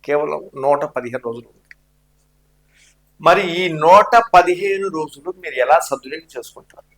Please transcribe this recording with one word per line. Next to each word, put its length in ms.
కేవలం 460
నూట 220
పదిహేను 420
రోజులు 200
ఉంది. 280
మరి 220
ఈ 80
నూట 540
పదిహేను 540
రోజులు 500
మీరు 160
ఎలా 260
సద్వినియోగం 480
చేసుకుంటారు? 600